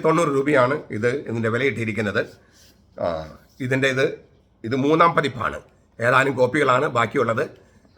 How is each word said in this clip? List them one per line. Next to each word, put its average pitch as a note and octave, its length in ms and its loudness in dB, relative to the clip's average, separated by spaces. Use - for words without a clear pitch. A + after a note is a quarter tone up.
തൊണ്ണൂറ് D#3+ 320 2
രൂപയാണ് C3+ 380 2
ഇത്, A2+ 140 0
ഇതിൻ്റെ A2+ 260 -2
വിലയിട്ടിരിക്കുന്നത്. A2 680 -2
ആ, - 20 -2
ഇതിൻ്റെ C3 300 0
ഇത്, C3 120 2
ഇത് B2 180 -2
മൂന്നാം E3 320 4
പതിപ്പാണ്. A#2+ 420 -4
ഏതാനും C3 320 2
കോപ്പികളാണ് C3 480 2
ബാക്കിയുള്ളത്. A#2 480 0